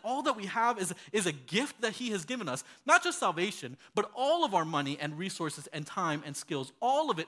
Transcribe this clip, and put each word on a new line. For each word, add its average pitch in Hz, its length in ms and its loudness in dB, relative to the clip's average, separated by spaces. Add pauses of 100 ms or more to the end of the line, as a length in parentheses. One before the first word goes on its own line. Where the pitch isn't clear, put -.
all 254 200 0
that 269 120 2
we 208 80 -8
have 226 340 2
is, 185 140 -2 (200)
is 208 120 2
a 175 80 2
gift 160 480 -2
that 226 140 0
he 247 160 -4
has 185 160 -2
given 240 200 -4
us, 131 160 -4 (220)
not 339 180 6
just 349 160 0
salvation, 175 560 0 (200)
but 208 200 2
all 302 300 4
of 214 100 2
our 165 120 4
money 143 340 0
and 151 160 -4
resources 165 520 -4
and 151 180 -8
time 160 400 -2
and 139 100 -8
skills, 135 460 -4
all 277 280 2
of 180 80 0
it 165 100 -4